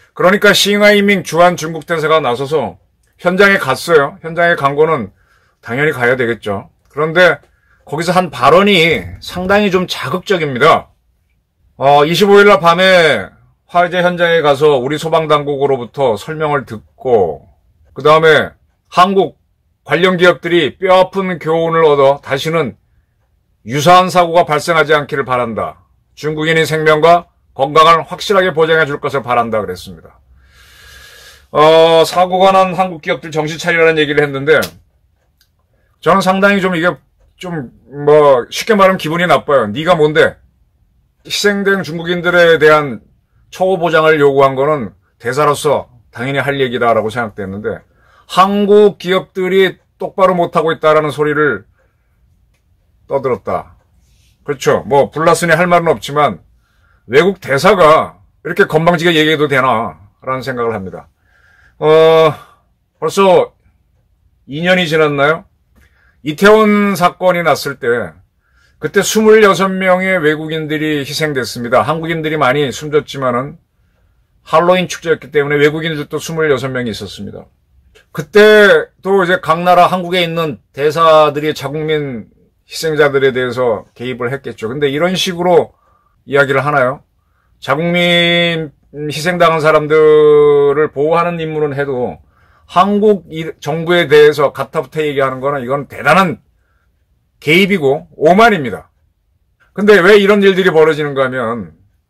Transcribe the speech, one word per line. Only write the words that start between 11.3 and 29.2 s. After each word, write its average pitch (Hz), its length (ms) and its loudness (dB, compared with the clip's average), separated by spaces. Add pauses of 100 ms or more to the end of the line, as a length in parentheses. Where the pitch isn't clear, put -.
어, 143 300 2
이십오 202 340 4
일 202 60 6
날 202 140 4
밤에 170 680 2 (400)
화재 175 340 0
현장에 170 400 0
가서 143 360 2
우리 135 200 -4
소방당국으로부터 143 1160 -2
설명을 147 500 -6
듣고, 104 840 -4 (440)
그 135 80 -16
다음에 151 480 4 (400)
한국 185 480 0 (460)
관련 175 340 0
기업들이 170 600 0
뼈아픈 185 640 0
교훈을 165 460 0
얻어 139 360 2
다시는 139 540 -6 (880)
유사한 170 440 2
사고가 170 360 2
발생하지 156 480 0
않기를 143 300 -4
바란다. 117 600 -6 (300)
중국인의 156 500 -2
생명과 156 600 2 (260)
건강을 156 500 2
확실하게 185 500 -4
보장해 160 320 0
줄 143 140 -8
것을 135 240 -6